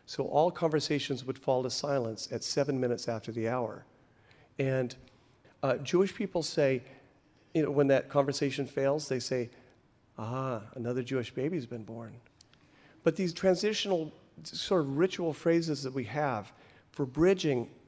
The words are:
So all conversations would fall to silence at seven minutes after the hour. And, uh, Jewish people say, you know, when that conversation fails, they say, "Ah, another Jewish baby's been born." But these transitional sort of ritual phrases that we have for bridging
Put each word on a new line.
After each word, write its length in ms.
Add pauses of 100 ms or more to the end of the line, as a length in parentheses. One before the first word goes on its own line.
So 180
all 260
conversations 760
would 140
fall 240
to 80
silence 600
at 140
seven 340
minutes 300
after 240
the 160
hour. 360 (720)
And, 360 (680)
uh, 160
Jewish 360
people 280
say, 400 (720)
you 80
know, 80
when 160
that 240
conversation 560
fails, 420
they 120
say, 300 (680)
"Ah, 440 (120)
another 280
Jewish 300
baby's 340
been 180
born." 320 (840)
But 140
these 160
transitional 800 (300)
sort 400
of 160
ritual 340
phrases 520
that 100
we 100
have 480 (380)
for 160
bridging 640 (160)